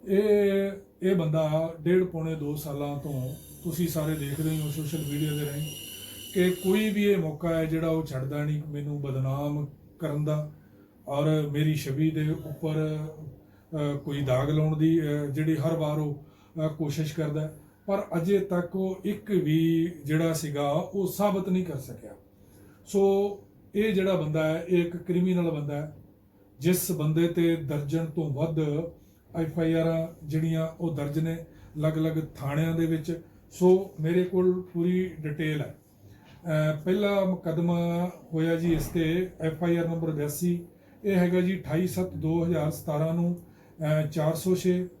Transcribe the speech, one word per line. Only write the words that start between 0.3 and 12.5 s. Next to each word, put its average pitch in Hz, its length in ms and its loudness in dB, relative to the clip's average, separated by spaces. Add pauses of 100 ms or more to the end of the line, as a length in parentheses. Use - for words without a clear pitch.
ਇਹ 190 120 4
ਬੰਦਾ 160 640 2
ਡੇਢ 180 220 4
ਪੌਣੇ 165 320 -4
ਦੋ 147 200 -4
ਸਾਲਾਂ 143 440 -6
ਤੋਂ 135 360 -6 (280)
ਤੁਸੀਂ 170 240 -2
ਸਾਰੇ 156 280 -2
ਦੇਖ 143 240 -6
ਰਹੇ 156 220 0
ਹੋ 147 80 -4
ਸੋਸ਼ਲ 151 420 -4
ਮੀਡੀਆ 147 200 -2
ਦੇ 147 140 -2
ਰਾਹੀਂ 143 260 -6 (640)
ਕਿ 180 160 4
ਕੋਈ 202 400 2
ਵੀ 202 140 2
ਇਹ 202 140 6
ਮੌਕਾ 165 400 0
ਹੈ 160 80 2
ਜਿਹੜਾ 160 220 0
ਉਹ 160 180 0
ਛੱਡਦਾ 135 380 -4
ਨਹੀਂ 147 260 0
ਮੈਨੂੰ 147 320 -6
ਬਦਨਾਮ 139 680 -2 (320)
ਕਰਨ 147 260 -2
ਦਾ 151 260 -2 (560)
ਔਰ 147 440 2
ਮੇਰੀ 156 240 2
ਛਵੀ 147 360 0
ਦੇ 156 180 0
ਉੱਪਰ, 156 720 -4